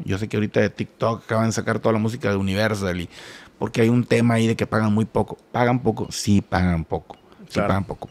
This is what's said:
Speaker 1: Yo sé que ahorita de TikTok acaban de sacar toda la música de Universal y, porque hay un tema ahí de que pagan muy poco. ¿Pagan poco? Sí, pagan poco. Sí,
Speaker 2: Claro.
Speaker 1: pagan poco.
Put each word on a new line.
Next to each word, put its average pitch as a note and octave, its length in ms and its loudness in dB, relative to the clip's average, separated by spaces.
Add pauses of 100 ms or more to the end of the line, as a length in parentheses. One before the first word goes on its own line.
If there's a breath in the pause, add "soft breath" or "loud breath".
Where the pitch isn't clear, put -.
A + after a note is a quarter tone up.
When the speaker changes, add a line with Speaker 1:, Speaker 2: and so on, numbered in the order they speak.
Speaker 1:
Yo G2 120 -2
sé G#2 120 -6
que - 100 -6
ahorita G#2+ 220 0
de G#2 100 2
TikTok - 540 -4
acaban A2+ 220 0
de A2 60 0
sacar A2 280 -2
toda A2+ 120 2
la A2 60 2
música A2 320 -2
de G2+ 60 0
Universal G2 640 -2
y, E2 80 -8 (500 loud breath)
porque - 220 -2
hay A2+ 80 6
un A#2+ 160 4
tema A#2 300 2
ahí A2+ 120 2
de A2+ 80 2
que G#2+ 120 -2
pagan A2 260 0
muy G#2+ 140 2
poco. - 320 -4 (120)
¿Pagan B2 300 2
poco? A2+ 300 -2
Sí, G2+ 320 2
pagan F2+ 420 0
poco. - 320 -8 (320)
Sí, - 60 -14
Speaker 2:
Claro. G#2 140 0
Speaker 1:
pagan G2 160 0
poco. - 260 -12